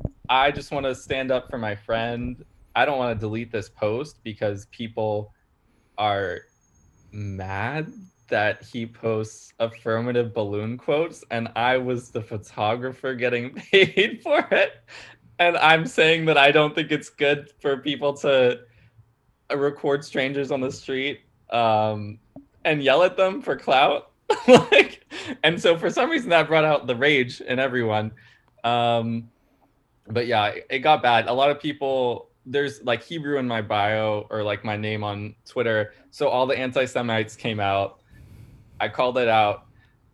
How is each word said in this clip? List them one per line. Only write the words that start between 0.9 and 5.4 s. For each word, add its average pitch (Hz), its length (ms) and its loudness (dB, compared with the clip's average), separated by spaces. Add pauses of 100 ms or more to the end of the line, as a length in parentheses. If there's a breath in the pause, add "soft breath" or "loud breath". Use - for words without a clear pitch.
stand 131 360 -4
up 127 180 -2
for 139 100 -8
my 107 160 -4
friend. 120 680 -6 (320)
I 120 100 4
don't 143 140 0
wanna 120 160 -2
delete 110 360 -6
this 104 180 -6
post 117 540 -4
because 104 440 -6
people 107 640 -6 (640)